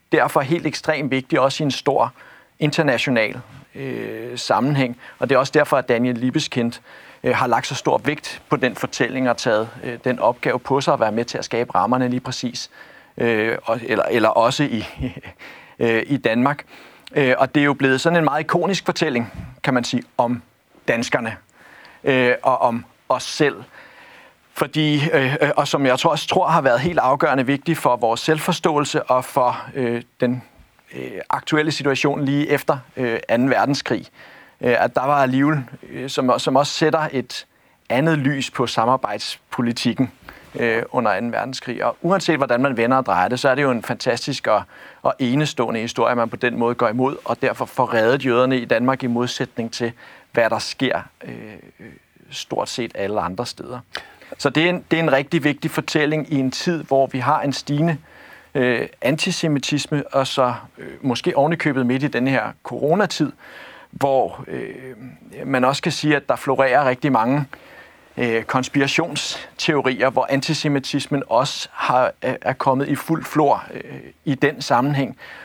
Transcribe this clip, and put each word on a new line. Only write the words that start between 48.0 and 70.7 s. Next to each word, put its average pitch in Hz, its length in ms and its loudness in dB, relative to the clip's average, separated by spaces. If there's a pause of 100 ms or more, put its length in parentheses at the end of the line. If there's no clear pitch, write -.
jøderne 127 320 2
i 117 60 -6
Danmark 123 380 0
i 131 40 -2
modsætning 120 640 -4
til, 117 200 -4 (400)
hvad 113 180 2
der - 80 -2
sker, - 420 -2 (240)
øh, - 80 -12 (1000)
stort - 380 -6
set 117 260 -6
alle 101 260 -4
andre 98 260 -6
steder. 123 320 -12 (600)
Så 139 120 0
det 151 140 2
er 175 40 4
en, 180 220 -2
det 165 80 2
er 165 40 2
en 151 100 2
rigtig 139 320 2
vigtig 147 260 -2
fortælling 151 640 -2
i 143 60 0
en 131 120 0
tid, 165 340 -4
hvor 135 220 2
vi 131 120 -6
har 127 240 0
en 143 100 -2
stigende, 147 440 -2 (580)
øh, 123 340 0 (140)
antisemitisme, 147 1000 -2 (100)
og 135 140 0
så, 123 280 0 (240)
øh, - 80 -14 (140)
måske 135 360 -2
ovenikøbet 139 500 0
midt 131 160 0
i 147 60 0
denne 127 220 -2
her 117 140 0 (180)
coronatid, 165 680 0 (580)
hvor, 131 560 0
øh, 60 220 -8 (760)
man 127 200 2
også 139 180 2
kan 160 100 0
sige, 151 240 2
at - 120 -4
der 123 80 2
florerer 135 520 4
rigtig 127 240 0
mange, 127 320 2 (720)
øh, 117 260 0 (640)
konspirationsteorier, 131 1000 -2
hvor 127 200 0
antisemitismen 143 960 -2